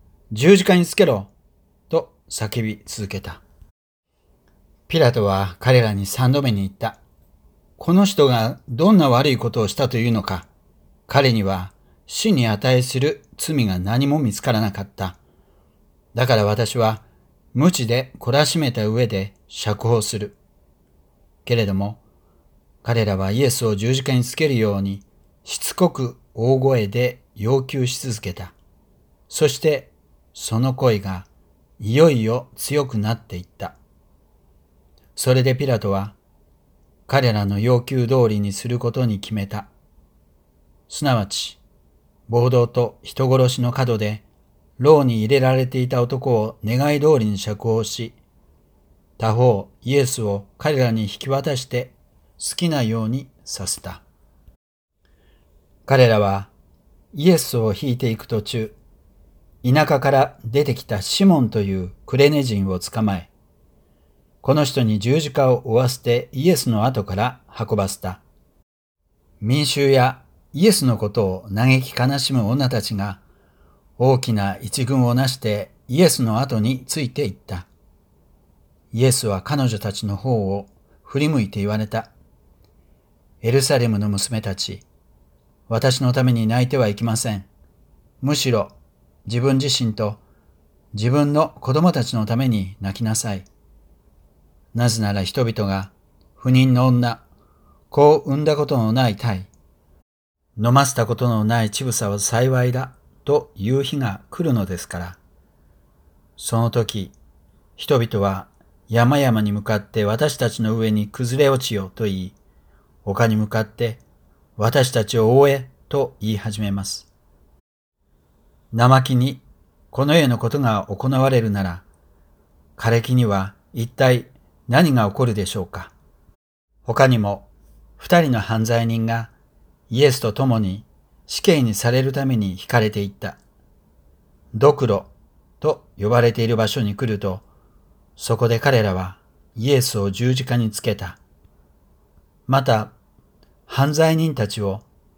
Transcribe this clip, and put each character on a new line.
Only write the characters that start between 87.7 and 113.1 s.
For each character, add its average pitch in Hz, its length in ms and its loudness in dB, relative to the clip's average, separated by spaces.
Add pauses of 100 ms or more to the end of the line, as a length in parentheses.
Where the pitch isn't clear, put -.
む 143 140 0
し 135 160 -2
ろ、 110 180 0 (560)
自 117 140 -4
分 135 180 2
自 131 100 0 (160)
身 110 120 -2
と 104 240 -4 (720)
自 107 160 -2
分 143 220 2
の 151 300 0
子 131 120 -4
供 170 180 4
た 123 120 -2
ち - 100 -6
の 110 120 -2
た 113 100 -2
め 131 140 0
に 98 320 -2
泣 95 140 -6
き - 80 -6
な 110 120 -2
さ 107 180 -6
い。 90 120 -10 (1300)
な 120 140 2
ぜ 110 120 -2
な 104 120 0
ら 101 100 -2
人 123 220 -2
々 110 220 -2
が 95 240 -4 (440)
不 - 140 -4
妊 131 180 6
の 127 200 4
女、 123 340 0 (680)
子 147 220 6
を 156 60 6
産 139 200 -2
ん 151 60 -2
だ 151 120 2
こ 147 100 -2
と 139 120 -2
の 110 160 0
な 127 160 2
い 101 60 -2
胎、 95 320 -4 (1080)
飲 113 160 2
ま 139 120 6
せ - 100 -6
た 117 100 0
こ 113 100 -2
と 120 140 0
の 110 140 0
な 113 200 2
い 107 80 -2
乳 - 140 -8
房 113 260 -4
は 101 80 -4
幸 123 440 0
い 123 80 0
だ 127 220 -6 (320)
と 151 300 0
い 104 160 -4
う 135 120 2
日 147 140 -4
が 107 320 -4
来 170 180 -4
る 139 60 2
の 107 120 0
で 92 120 -8
す - 100 -14
か 90 120 -10
ら。」 87 180 -12 (1200)
そ - 200 -4
の 117 120 2
時、 107 420 -4 (640)
人 139 260 0
々 107 240 -2
は 98 220 -4 (400)
山 120 320 2
々 120 220 2
に 104 100 0
向 101 120 -4
か 107 140 -2
っ 98 40 -4
て、 - 240 -4
「私 120 320 0
た 120 120 0
ち - 120 -6
の 110 160 -2
上 110 140 0
に 107 160 0
崩 131 380 -2
れ 139 40 6
落 131 160 0
ち 113 100 -4
よ」 95 200 -6
と 113 100 -4
言 101 80 -2
い、 92 200 -8 (720)
丘 104 220 0